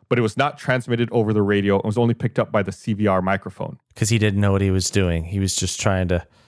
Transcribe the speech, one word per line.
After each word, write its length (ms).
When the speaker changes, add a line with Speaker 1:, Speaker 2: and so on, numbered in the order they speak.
Speaker 1:
but 120
it 20
was 160
not 220
transmitted 520
over 220
the 80
radio 360
and 80
was 120
only 160
picked 240
up 140
by 100
the 100
C 220
V 140
R 140
microphone. 560
Speaker 2:
'Cause 140
he 100
didn't 220
know 100
what 100
he 80
was 220
doing. 320
He 160
was 160
just 260
trying 280
to 180